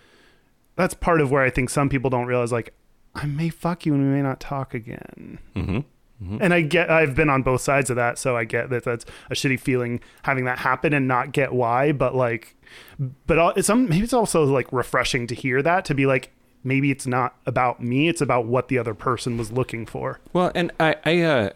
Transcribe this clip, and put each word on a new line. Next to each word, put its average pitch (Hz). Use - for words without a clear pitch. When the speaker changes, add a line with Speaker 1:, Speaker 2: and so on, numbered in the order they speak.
Speaker 1:
that's 175
part 170
of 135
where 139
I 127
think 123
some 143
people 135
don't 123
realize, 123
like, 117
I -
may 151
fuck -
you 151
and 139
we 139
may 139
not 131
talk 135
again. -
Speaker 2:
Mm-hmm. 92
Mm-hmm. 107
Speaker 1:
And 175
I 175
get, 160
I've 160
been 156
on 135
both 127
sides 135
of 120
that, 120
so 127
I 117
get 117
that 120
that's 117
a 127
shitty 131
feeling 123
having 135
that 127
happen 135
and 135
not 131
get 135
why, 123
but, 131
like, 120
but 165
al-, 175
it's, 190
um, 240
maybe 175
it's -
also, 180
like, 135
refreshing 123
to 120
hear 127
that, 175
to 151
be 135
like, 131
"Maybe 135
it's -
not 123
about 123
me, 131
it's 165
about 123
what 123
the 127
other 113
person 120
was 113
looking 120
for." 131
Speaker 2:
Well, 175
and 175
I, 156
I, 170
uh, 131